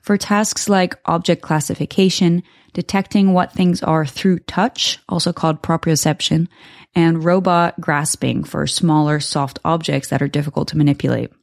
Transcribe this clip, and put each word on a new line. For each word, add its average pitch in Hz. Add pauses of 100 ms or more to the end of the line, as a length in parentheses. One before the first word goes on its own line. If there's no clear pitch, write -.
for 202
tasks 208
like 185
object 170
classification, 170 (300)
detecting 196
what 180
things 180
are 160
through 180
touch, -
also 175
called 160
proprioception, 160 (460)
and 165
robot 175
grasping 143
for 147
smaller, 151
soft -
objects 160
that 139
are 143
difficult 147
to 151
manipulate. 123 (120)